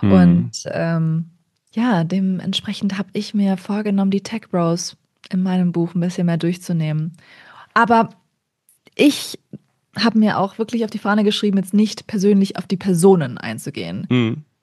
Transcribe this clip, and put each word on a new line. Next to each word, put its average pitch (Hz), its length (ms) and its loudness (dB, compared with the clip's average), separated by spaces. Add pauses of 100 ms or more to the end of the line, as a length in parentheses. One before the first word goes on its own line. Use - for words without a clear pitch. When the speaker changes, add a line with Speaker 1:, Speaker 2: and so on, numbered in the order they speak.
Speaker 1:
Mhm. 101 120 4
Speaker 2:
Und, 90 380 6 (160)
ähm, 165 580 -2 (480)
ja, 220 320 0
dementsprechend 190 920 -4
hab 196 140 -6
ich 208 220 -8
mir 196 240 0
vorgenommen, 202 520 -2
die 196 140 0
Tech 220 280 -10
Bros 170 440 -2 (340)
in 185 140 -2
meinem 180 300 0
Buch 170 220 -2
ein 180 40 -2
bisschen 175 280 -2
mehr 170 100 0
durchzunehmen. 160 800 -4 (560)
Aber 233 380 4 (840)
ich - 420 2 (640)
hab 226 140 2
mir 214 240 4
auch 196 200 -4
wirklich 226 260 -4
auf 214 60 -8
die 214 60 -8
Fahne 208 280 0
geschrieben, 208 320 0
jetzt 185 160 -4
nicht 208 340 0
persönlich 196 500 2
auf 185 100 -10
die 196 100 -2
Personen 180 600 2
einzugehen. 107 720 -10
Speaker 1:
Mhm. 123 340 0 (180)